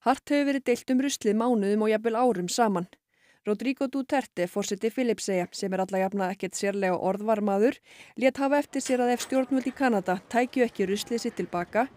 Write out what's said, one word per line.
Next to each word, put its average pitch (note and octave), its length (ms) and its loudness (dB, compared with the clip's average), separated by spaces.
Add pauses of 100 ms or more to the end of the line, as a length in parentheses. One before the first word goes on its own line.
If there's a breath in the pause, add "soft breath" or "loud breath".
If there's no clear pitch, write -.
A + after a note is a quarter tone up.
Hart B3+ 240 0
hefur C#4+ 180 2
verið C#4 160 0
deilt A#3+ 300 0
um B3+ 80 4
ruslið A#3 360 0
mánuðum G#3+ 460 2
og G#3+ 60 2
jafnvel A3 280 0
árum G#3 300 2
saman. F#3+ 380 2 (600 soft breath)
Rodrigo B3 400 -2
Duterte, C4 580 -2
forseti G3+ 460 -2
Filippseyja, G3+ 540 0 (100)
sem G3 160 -4
er F#3 100 0
alla F#3+ 200 0
jafna F#3+ 320 0
ekkert F#3 240 -8
sérlega G3 400 0 (100)
orðvar G#3 320 0
maður, G#3 380 2 (420 loud breath)
lét C4 180 2
hafa C#4 220 2
eftir C#4 240 -6
sér B3 180 0
að B3 120 2
ef A#3+ 100 -6
stjórnvöld C4 460 -2
í - 40 -12
Kanada G3+ 440 0 (120)
tækju A#3+ 360 2
ekki G#3 240 -2
ruslið A3+ 320 -4
sitt A#3 160 -6
til F3+ 120 -4
baka G3 360 -2 (100)